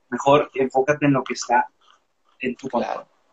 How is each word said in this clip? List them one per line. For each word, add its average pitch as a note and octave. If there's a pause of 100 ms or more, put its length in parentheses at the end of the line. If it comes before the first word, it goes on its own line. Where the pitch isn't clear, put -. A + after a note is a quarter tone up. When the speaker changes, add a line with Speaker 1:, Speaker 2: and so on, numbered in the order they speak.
(100)
Speaker 1:
Mejor C#3
enfócate C3+
en C#3+
lo C3
que -
está A#2+ (760)
en B2+
tu C3
control. A2+
Speaker 2:
Claro. - (240)